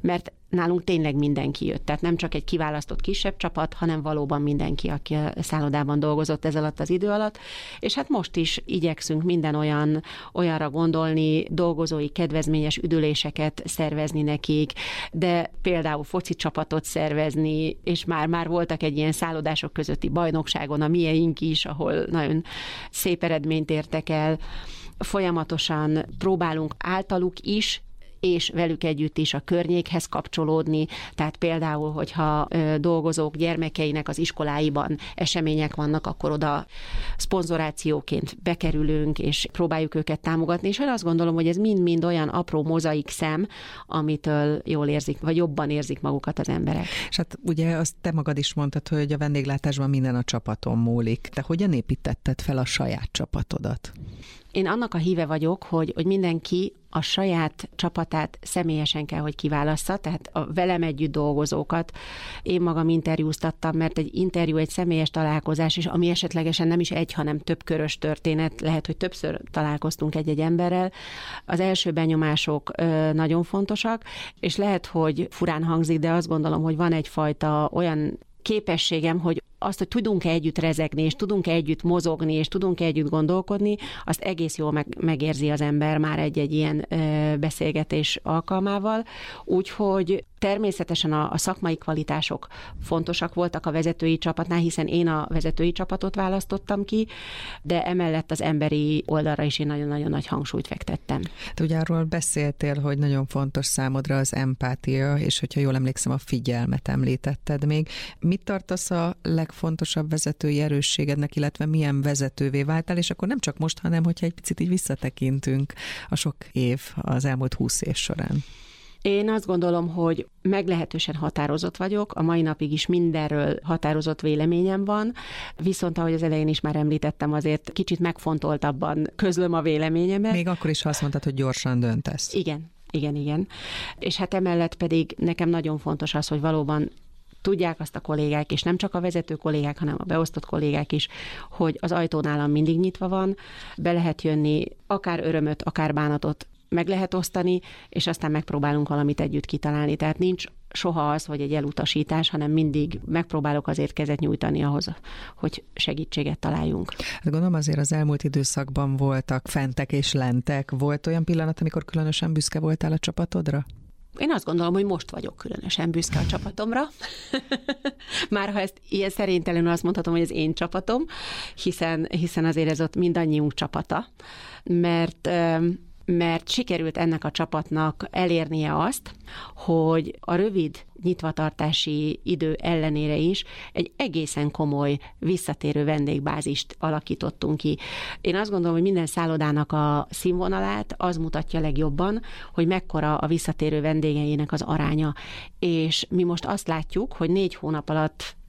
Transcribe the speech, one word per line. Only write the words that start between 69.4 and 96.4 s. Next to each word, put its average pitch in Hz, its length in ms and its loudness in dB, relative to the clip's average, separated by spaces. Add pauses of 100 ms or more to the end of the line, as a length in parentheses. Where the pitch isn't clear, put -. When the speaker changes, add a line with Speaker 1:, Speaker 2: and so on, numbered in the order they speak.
Speaker 1:
találkoztunk 151 640 -2
egy-egy 151 240 0
emberrel. 175 520 2 (540)
Az 175 140 -2
első 185 320 2
benyomások, 156 840 2
ö, 156 380 2
nagyon 160 300 2
fontosak, 208 600 -2 (360)
és 165 160 -2
lehet, 202 300 2
hogy 156 460 2
furán 165 320 0
hangzik, 165 360 4
de 165 120 2
azt 165 160 2
gondolom, 156 360 2
hogy 160 120 2
van 165 180 2
egyfajta 151 800 0
olyan 160 480 0 (220)
képességem, 170 760 0
hogy 165 240 0 (140)
azt, - 200 -2
hogy 185 100 0
tudunk-e 202 420 0
együtt 160 280 2
rezegni, 156 440 0
és 156 120 2
tudunk-e 190 380 0
együtt 160 320 0
mozogni, 160 500 2
és 156 140 2
tudunk-e 185 380 0
együtt 151 240 2
gondolkodni, 190 640 2 (300)
azt - 160 -2
egész 165 360 -2
jól 151 140 0
meg-, 151 280 -2
megérzi 151 500 2
az 147 120 2
ember 147 360 2
már 156 220 2
egy-egy 151 340 0
ilyen, 151 360 0
ö, 151 500 2
beszélgetés 156 840 0
alkalmával. 202 800 0 (400)
Úgyhogy 190 800 2 (140)
természetesen 196 760 0
a, 151 180 2
a - 60 0
szakmai 175 380 0
kvalitások 156 720 -2 (340)
fontosak 165 520 -2
voltak 175 320 -2
a 165 60 0
vezetői 165 460 2
csapatnál, 170 420 0
hiszen 165 280 2
én 170 200 2
a 156 220 0
vezetői 160 420 2
csapatot 190 440 -2
választottam 196 720 -2